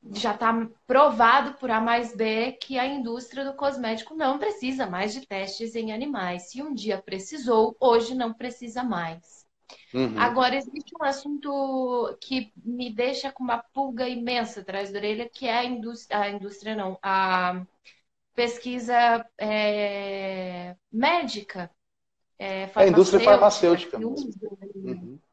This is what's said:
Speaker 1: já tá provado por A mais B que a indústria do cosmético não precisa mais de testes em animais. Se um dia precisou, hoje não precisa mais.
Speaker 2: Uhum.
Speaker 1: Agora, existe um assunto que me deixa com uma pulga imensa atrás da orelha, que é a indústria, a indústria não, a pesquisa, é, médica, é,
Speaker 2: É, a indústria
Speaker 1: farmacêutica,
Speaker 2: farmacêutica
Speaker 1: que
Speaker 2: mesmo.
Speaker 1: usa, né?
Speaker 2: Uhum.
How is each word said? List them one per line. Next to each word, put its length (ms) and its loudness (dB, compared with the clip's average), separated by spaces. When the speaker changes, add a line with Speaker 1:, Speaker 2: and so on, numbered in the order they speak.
Speaker 1:
já 220 -2
tá 340 0
provado 680 4
por 180 -6
A 80 2
mais 340 0
B 380 -2
que 260 -8
a 80 0
indústria 600 -6
do 80 -8
cosmético 600 -4
não 240 0
precisa 480 -4
mais 280 -4
de 120 -12
testes 500 -8
em 180 -6
animais. 580 -6
Se 100 -12
um 120 -8
dia 280 -4
precisou, 760 0
hoje 340 4
não 200 -2
precisa 500 -10
mais. 600 -6
Speaker 2:
Uhum. 260 0
Speaker 1:
Agora, 360 4
existe 440 -8
um 60 -2
assunto 1160 -2
que 300 -4
me 300 -6
deixa 380 -2
com 120 -10
uma 200 -2
pulga 340 -4
imensa 520 -4
atrás 320 -6
da 80 -8
orelha, 280 -4
que 200 -8
é 100 0
a 60 0
indústria, 560 -6
a 100 0
indústria 460 -8
não, 260 -6
a 600 0
pesquisa, 920 2
é, 1400 -4
médica, 760 -2
é, 260 -6
Speaker 2:
É, 120 -10
a 120 8
indústria 360 8
Speaker 1:
farmacêutica, 680 8
Speaker 2:
farmacêutica 60 -6
Speaker 1:
que 80 -4
Speaker 2:
mesmo. 220 -6
Speaker 1:
usa, 300 -12
né? 100 -6
Speaker 2:
Uhum. 260 -12